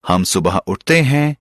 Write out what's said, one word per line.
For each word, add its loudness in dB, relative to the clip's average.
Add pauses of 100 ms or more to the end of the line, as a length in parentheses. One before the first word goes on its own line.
हम 0
सुबह 0
उठते 0
हैं, 0